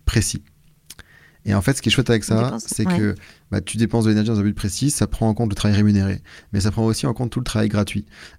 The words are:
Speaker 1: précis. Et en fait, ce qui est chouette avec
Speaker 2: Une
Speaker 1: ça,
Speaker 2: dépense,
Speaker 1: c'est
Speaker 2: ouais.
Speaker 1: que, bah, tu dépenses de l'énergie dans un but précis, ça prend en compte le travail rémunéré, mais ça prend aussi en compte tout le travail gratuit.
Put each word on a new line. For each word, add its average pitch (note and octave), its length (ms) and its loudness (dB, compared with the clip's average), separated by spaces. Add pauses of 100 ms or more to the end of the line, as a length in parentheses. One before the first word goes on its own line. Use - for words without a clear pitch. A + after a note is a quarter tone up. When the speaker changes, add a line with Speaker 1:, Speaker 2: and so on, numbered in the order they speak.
Speaker 1:
précis. - 380 -2 (1040)
Et G#2+ 100 2
en G2+ 60 4
fait, C3+ 160 2
ce - 60 -8
qui - 60 0
est G#2 40 4
chouette - 160 2
avec A2+ 140 2
Speaker 2:
Une A2 140 0
Speaker 1:
ça, A2+ 80 2
Speaker 2:
dépense, B2 240 -4
Speaker 1:
c'est - 180 -2
Speaker 2:
ouais. F3+ 120 2
Speaker 1:
que, G#2 160 0 (360)
bah, G2+ 100 -2
tu - 160 -8
dépenses A2+ 280 2
de A2 60 4
l'énergie G#2+ 200 2
dans A2 80 2
un G2+ 60 2
but G2+ 100 0
précis, B2+ 360 -2
ça A2 180 0
prend - 200 0
en A2 60 2
compte A#2 140 -2
le G2 80 -4
travail G#2 200 0
rémunéré, G2+ 460 2 (300)
mais - 80 0
ça G2+ 100 0
prend A2+ 160 -2
aussi A2+ 180 0
en C3 100 0
compte A#2+ 160 -4
tout C3 100 -4
le B2+ 40 -6
travail G#2+ 240 0
gratuit. G#2 380 -2 (320)